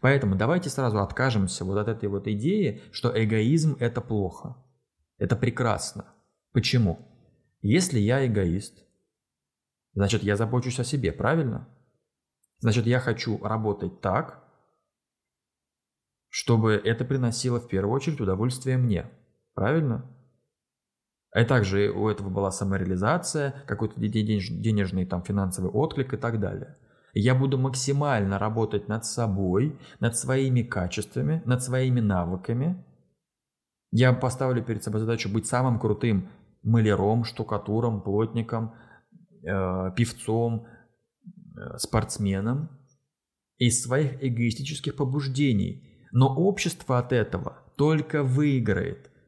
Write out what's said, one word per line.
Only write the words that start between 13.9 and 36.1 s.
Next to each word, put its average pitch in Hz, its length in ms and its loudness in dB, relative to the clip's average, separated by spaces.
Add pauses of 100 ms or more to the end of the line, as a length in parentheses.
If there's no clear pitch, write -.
так, 104 420 -2 (1900)
чтобы 110 440 2
это 113 320 0
приносило 120 540 -2
в - 80 -12
первую 98 260 0
очередь 139 280 -2
удовольствие 113 560 0
мне. 113 320 0 (440)
Правильно? 127 560 0 (1300)
И 117 80 6
также 101 480 4
у 101 160 0
этого 101 220 -2
была 98 220 0
самореализация, 98 1160 0
какой-то 110 320 -4
де-, 110 80 -2
де-, 107 180 0
денеж-, 104 240 0
денежный, 101 560 0
там, 90 180 -4
финансовый 95 460 -2
отклик 131 440 -2
и 117 40 -6
так 117 220 -2
далее. 95 380 -6 (360)
Я 120 220 4
буду 135 220 2
максимально 131 840 0
работать 107 480 0
над 113 180 -4
собой, 104 720 0 (200)
над 113 180 0
своими 131 440 2
качествами, 135 840 -2
над 127 180 2
своими 127 360 0
навыками. 107 840 0 (1080)
Я 123 220 4
поставлю 123 500 -2
перед 110 200 -6
собой 107 180 -4
задачу 113 280 -4
быть 107 180 -2
самым 123 320 0
крутым 107 500 0 (340)